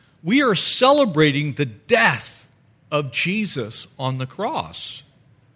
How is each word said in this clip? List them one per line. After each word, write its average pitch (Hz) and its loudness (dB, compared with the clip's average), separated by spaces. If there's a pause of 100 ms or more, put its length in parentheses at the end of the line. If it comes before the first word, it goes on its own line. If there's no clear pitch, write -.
(240)
we 226 2
are 240 4
celebrating 156 4
the 147 -2
death 151 -2 (400)
of 147 -4
Jesus 165 -6 (120)
on 131 -4
the 127 -8
cross. 185 -8 (520)